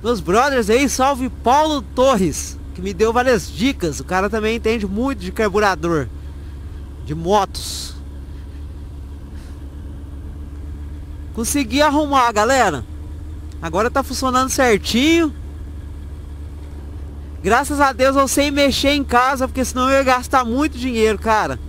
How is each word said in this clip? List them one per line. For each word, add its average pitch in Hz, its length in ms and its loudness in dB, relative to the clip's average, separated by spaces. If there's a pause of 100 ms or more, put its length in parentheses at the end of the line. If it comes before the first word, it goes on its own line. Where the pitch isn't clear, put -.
Meus 226 160 0
brothers 233 480 2
aí, 254 180 6
salve 254 440 0
Paulo 294 500 2
Torres, 220 760 0 (160)
que - 80 -10
me 196 100 -4
deu 208 180 2
várias 247 400 2
dicas. 180 500 -2
O 135 40 -8
cara 190 240 0
também 214 280 0
entende 220 300 0
muito 220 340 -2
de 180 120 -6
carburador, 170 760 2 (960)
de 151 80 -6
motos. 190 800 -2 (3500)
Consegui 240 480 0
arrumar, 285 520 4
galera. 208 520 4 (760)
Agora 180 280 0
tá 269 120 0
funcionando 254 480 0
certinho. 269 840 4 (2000)
Graças 247 380 2
a 277 100 8
Deus 262 240 4
eu 277 140 4
sei 285 220 2
mexer 277 400 4
em 285 120 2
casa, 254 460 2
porque 262 160 -2
senão 254 240 0
eu 269 80 4
ia 277 60 4
gastar 254 420 2
muito 262 320 0
dinheiro, 226 420 2
cara. 190 400 0 (100)